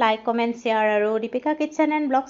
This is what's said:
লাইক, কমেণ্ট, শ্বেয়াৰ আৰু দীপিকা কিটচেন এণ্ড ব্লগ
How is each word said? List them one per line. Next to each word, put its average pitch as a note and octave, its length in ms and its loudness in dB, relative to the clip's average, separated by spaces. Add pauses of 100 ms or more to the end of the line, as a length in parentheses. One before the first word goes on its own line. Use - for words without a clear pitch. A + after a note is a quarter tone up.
লাইক, A3 260 2
কমেণ্ট, A#3 320 0
শ্বেয়াৰ A3 260 0 (100)
আৰু G#3 140 2 (140)
দীপিকা B3+ 360 -2
কিটচেন D4+ 360 0
এণ্ড D4 160 -2
ব্লগ C4 160 2